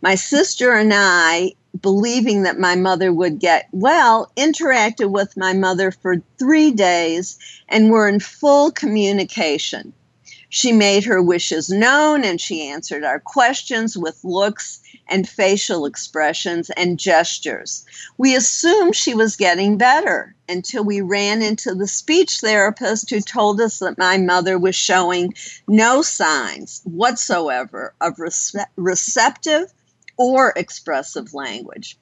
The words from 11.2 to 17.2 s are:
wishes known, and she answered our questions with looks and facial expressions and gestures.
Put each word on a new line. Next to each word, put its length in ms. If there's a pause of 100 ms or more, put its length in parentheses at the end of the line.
wishes 480
known, 540
and 160
she 260
answered 380
our 160
questions 760
with 280
looks 560 (260)
and 220
facial 580
expressions 840
and 280
gestures. 880 (340)